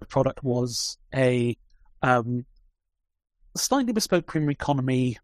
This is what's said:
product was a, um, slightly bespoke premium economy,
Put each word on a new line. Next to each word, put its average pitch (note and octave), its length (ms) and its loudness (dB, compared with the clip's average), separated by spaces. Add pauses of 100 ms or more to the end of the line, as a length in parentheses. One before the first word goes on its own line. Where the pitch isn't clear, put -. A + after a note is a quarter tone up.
product C3+ 360 0
was B2 540 -4 (180)
a, B2 420 2 (460)
um, B2 420 2 (1120)
slightly B3+ 360 0
bespoke F#3+ 340 0
premium D3+ 240 0
economy, C3 720 0